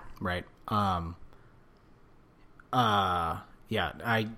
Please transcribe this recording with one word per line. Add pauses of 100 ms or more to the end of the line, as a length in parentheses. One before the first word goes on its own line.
(200)
Right. (220)
Um, (1600)
uh, (300)
yeah, (120)
I, (100)